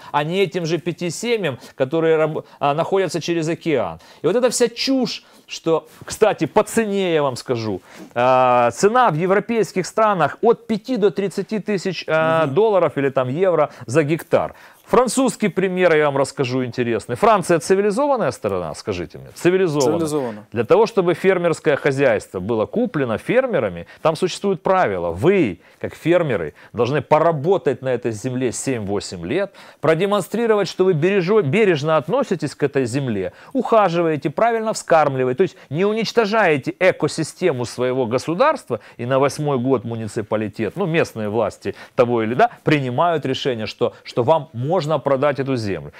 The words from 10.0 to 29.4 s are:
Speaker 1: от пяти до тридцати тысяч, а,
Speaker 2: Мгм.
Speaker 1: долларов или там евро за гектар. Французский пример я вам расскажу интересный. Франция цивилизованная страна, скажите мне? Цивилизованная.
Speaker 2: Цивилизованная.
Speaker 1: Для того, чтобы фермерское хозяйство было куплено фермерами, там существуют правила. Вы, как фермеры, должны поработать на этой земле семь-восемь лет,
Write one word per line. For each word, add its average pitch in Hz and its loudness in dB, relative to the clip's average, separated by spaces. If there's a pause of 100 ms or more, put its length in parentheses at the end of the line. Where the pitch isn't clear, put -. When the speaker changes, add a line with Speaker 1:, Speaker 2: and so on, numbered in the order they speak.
Speaker 1:
от - 2
пяти 226 -4
до 196 2
тридцати 196 -4
тысяч, 190 -4
а, 160 2
Speaker 2:
Мгм. 131 -2
Speaker 1:
долларов 190 2
или 139 0
там 127 0
евро 160 2 (160)
за 147 2
гектар. 131 0 (320)
Французский 233 2
пример 180 2
я 151 4
вам 139 0
расскажу 131 -2
интересный. 120 -4
Франция 190 4
цивилизованная 202 0
страна, 90 -4
скажите 87 -8
мне? 67 -18
Цивилизованная. 160 2
Speaker 2:
Цивилизованная. 135 -4
Speaker 1:
Для 113 -2
того, 190 4
чтобы 175 0
фермерское 175 0
хозяйство 131 0
было 107 -2
куплено 139 -2
фермерами, 156 -2 (160)
там 160 2
существуют 185 -4
правила. 107 0
Вы, 127 2 (200)
как 101 -8
фермеры, 143 0 (220)
должны 143 0
поработать 156 2
на 131 -6
этой 120 -2
земле 123 -4
семь-восемь 101 -6
лет, 123 -4 (260)